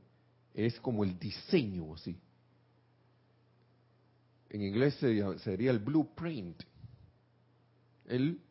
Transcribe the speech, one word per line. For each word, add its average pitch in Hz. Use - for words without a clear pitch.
es 117
como 107
el 90
diseño, 95
así. 87
En 104
inglés 117
sería, 104
sería 107
el 120
blueprint. 139
El 131